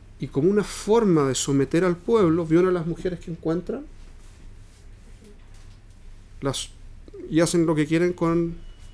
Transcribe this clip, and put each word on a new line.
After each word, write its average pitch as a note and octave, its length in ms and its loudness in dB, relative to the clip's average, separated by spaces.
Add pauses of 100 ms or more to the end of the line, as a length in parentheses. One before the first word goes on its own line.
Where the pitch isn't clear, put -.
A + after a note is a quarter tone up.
(200)
y C3 80 -8
como C#3 200 2
una G3+ 140 2
forma G3 640 2
de C3 80 0
someter C#3 500 2
al F3 120 2
pueblo, F3 500 2
violan F3 240 4
a F3+ 80 0
las D#3+ 80 -4
mujeres E3+ 320 -6
que - 120 -12
encuentran, F3 540 -4 (2500)
las, C#3 260 -4 (600)
y D#3 120 2
hacen E3+ 260 4
lo E3 80 2
que D3+ 120 0
quieren E3+ 260 2
con E3+ 440 0 (380)